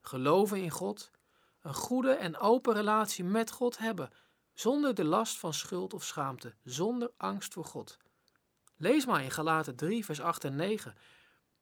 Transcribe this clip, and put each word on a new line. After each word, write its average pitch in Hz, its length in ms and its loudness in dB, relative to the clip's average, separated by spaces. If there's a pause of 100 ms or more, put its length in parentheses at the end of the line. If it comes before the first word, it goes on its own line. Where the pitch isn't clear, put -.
Geloven 190 600 2
in 170 80 -4
God, 196 400 -6 (500)
een 143 140 -8
goede 254 380 2
en 185 260 0
open 233 360 4
relatie 208 500 2
met 220 260 2
God 240 280 -2
hebben, 202 320 -4 (420)
zonder 277 420 2
de 185 100 0
last 113 340 2
van 160 160 -6
schuld 190 400 -6
of 185 100 -10
schaamte, 135 500 -6 (100)
zonder 214 520 -2
angst 196 360 -6
voor 175 120 -8
God. - 320 -12 (800)
Lees 262 300 4
maar 180 160 4
in 131 80 -4
Galaten 156 460 0
drie, 202 280 -2
vers 151 160 -6
acht 170 240 -2
en 135 120 -2
negen. 175 380 -4 (680)